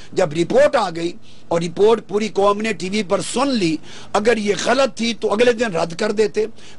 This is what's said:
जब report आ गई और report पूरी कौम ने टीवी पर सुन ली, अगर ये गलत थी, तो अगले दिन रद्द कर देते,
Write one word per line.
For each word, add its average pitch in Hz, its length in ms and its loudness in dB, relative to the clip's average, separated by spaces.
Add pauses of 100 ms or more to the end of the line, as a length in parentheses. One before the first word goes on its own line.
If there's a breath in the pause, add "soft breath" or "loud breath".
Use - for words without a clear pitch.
(140 loud breath)
जब 175 200 0
report 220 420 4
आ 208 140 2
गई 170 260 -6 (360 loud breath)
और 170 100 2
report 196 420 4
पूरी 208 260 -2
कौम 202 280 2
ने 220 160 -2
टीवी 196 300 -2
पर 185 180 0
सुन 247 260 -2
ली, 185 320 0 (360 loud breath)
अगर 220 220 4
ये 208 160 0
गलत 247 360 2
थी, 233 240 -4
तो 214 140 -4
अगले 240 260 4
दिन 226 180 -2
रद्द 170 220 -2
कर 214 180 -2
देते, 214 360 0 (320 loud breath)